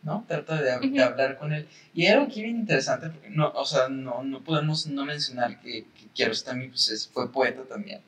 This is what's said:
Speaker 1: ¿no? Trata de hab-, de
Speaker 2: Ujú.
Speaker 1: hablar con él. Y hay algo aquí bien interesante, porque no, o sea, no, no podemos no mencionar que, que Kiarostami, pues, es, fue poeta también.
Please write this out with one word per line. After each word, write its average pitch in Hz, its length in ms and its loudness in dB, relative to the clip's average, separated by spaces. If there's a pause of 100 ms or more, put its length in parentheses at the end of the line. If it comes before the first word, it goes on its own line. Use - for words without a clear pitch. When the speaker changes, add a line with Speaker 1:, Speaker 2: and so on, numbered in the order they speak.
Speaker 1:
¿no? 160 260 -4
Trata 156 320 -2
de 127 120 4
hab-, 127 80 0
de 269 80 2
Speaker 2:
Ujú. 269 140 2
Speaker 1:
hablar - 360 2
con 151 140 -4
él. 151 160 -4 (260)
Y 170 120 4
hay 208 60 8
algo 277 140 6
aquí 214 160 -6
bien 233 140 -4
interesante, 151 540 0
porque - 200 -16
no, 151 240 2
o 127 100 -2
sea, 139 240 4
no, 131 340 -6
no 135 220 -6
podemos 156 420 0
no 139 180 -4
mencionar 131 560 -4
que, 113 240 -10 (140)
que - 160 -20
Kiarostami, 127 540 -2
pues, - 220 0
es, 107 180 -6
fue 123 240 -4
poeta 127 320 0
también. - 440 -12